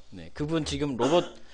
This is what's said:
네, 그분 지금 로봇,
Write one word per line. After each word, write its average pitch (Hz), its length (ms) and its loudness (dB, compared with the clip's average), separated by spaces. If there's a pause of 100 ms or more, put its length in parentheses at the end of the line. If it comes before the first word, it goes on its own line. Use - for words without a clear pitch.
(100)
네, 85 240 -10
그분 151 300 0
지금 143 320 -2
로봇, 139 280 6 (300)